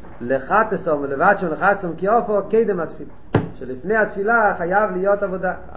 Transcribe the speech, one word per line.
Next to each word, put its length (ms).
"לחטאתו 800
ולבד 380
שם 100
לחטאתו 480
כי 120
עפו 240
קדם 300
התפילה", 300
שלפני 420
התפילה 640
חייב 320
להיות 320
עבודה. 320